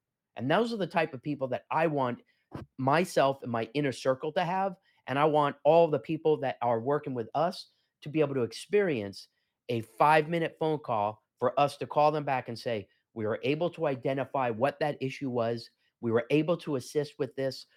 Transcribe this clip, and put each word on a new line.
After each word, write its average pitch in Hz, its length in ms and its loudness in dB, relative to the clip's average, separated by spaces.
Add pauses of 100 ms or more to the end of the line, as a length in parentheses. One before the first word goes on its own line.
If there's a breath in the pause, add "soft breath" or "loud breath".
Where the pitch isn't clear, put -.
(380)
And 120 120 -4
those 226 240 2
are 226 40 -6
the 185 100 -4
type 160 260 -2
of 127 80 -12
people 139 280 -4
that 120 220 -6
I 160 160 2
want 135 340 -2 (560)
myself 139 640 2
and 127 80 -6
my 117 220 -2
inner 143 180 0
circle 135 420 -2
to 180 120 0
have. 190 320 -2 (300)
And 135 120 -2
I 151 60 4
want 147 400 2
all 165 240 8
the 143 100 0
people 156 380 0
that 131 240 -4
are 120 180 2
working 143 340 -2
with 117 200 -6
us 170 340 -2 (340)
to 151 80 -12
be 151 120 0
able 139 140 0
to 127 80 0
experience 131 840 -2 (420)
a 117 120 -2
five-minute 156 760 2
phone 156 220 0
call 107 420 -2 (180)
for 123 200 0
us 143 180 2
to 127 100 -8
call 151 240 4
them 151 120 -2
back 135 240 -2
and 117 100 -8
say, 110 300 -6 (260)
"We 113 120 -4
were 110 180 0
able 151 280 0
to 160 160 -4
identify 135 640 -2
what 120 300 -2
that 147 220 -2
issue 131 280 -6
was. 117 400 -2 (300)
We 117 120 -2
were 117 180 2
able 156 280 2
to 147 200 -4
assist 143 420 -4
with 131 160 -6
this, 135 420 -6